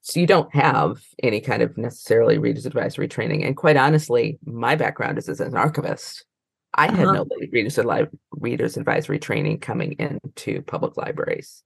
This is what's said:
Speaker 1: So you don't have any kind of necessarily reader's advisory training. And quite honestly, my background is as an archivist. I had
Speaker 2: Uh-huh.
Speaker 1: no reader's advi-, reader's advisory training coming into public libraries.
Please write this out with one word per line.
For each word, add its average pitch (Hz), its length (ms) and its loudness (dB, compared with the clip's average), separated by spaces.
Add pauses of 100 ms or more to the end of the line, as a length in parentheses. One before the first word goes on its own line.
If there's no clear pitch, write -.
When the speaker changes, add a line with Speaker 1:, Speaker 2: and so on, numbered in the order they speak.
Speaker 1:
So - 180 -2
you 175 60 4
don't 170 280 4
have 143 440 2 (240)
any 110 180 2
kind 113 220 -2
of - 140 -2
necessarily 113 600 2
reader's 113 280 -2
advisory - 420 -4
training. - 360 -2
And 135 120 -2
quite 151 200 6
honestly, 139 680 4
my 117 320 0
background 120 420 -2
is - 100 -8
as - 120 -6
an - 160 -4
archivist. - 680 -2 (500)
I - 160 4
had 190 180 4
Speaker 2:
Uh-huh. - 160 2
Speaker 1:
no - 20 -6 (240)
reader's 120 260 0
advi-, 110 320 2 (240)
reader's 120 440 -4
advisory 113 420 -2
training 104 420 -2
coming 117 380 -6
into - 640 -6
public - 340 -6
libraries. - 680 -6